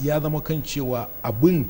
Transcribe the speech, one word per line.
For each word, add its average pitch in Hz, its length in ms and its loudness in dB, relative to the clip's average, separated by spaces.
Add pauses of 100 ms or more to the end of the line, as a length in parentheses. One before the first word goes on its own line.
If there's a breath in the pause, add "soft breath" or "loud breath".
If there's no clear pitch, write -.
ya 151 160 2
zama 151 220 -2
kan 156 200 -4
cewa 123 460 -4 (160)
abin, 135 460 4